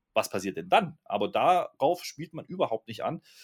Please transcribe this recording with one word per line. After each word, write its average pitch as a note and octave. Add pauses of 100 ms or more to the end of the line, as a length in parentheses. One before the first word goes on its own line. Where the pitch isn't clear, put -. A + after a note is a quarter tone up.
(120)
Was G#2+
passiert G2
denn F2
dann? F#3
Aber G#2
darauf D#3
spielt -
man D3+
überhaupt C#3+
nicht A#2
an. C#3+ (220)